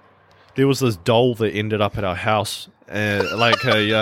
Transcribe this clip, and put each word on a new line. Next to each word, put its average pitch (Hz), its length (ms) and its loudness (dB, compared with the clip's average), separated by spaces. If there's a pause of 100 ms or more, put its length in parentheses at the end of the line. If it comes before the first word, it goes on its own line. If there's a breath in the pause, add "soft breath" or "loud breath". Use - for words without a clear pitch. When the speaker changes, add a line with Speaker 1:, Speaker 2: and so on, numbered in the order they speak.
(560 soft breath)
Speaker 1:
there 135 120 2
was 135 120 2
this 120 160 0
doll 117 400 2
that 107 180 0
ended 107 280 -2
up 101 160 -2
at 104 80 -4
our 87 100 -2
house, 107 540 -4 (200)
uh, 101 340 -2 (120)
like 117 300 2
a, 107 280 2
Speaker 2:
<laughs> 110 80 2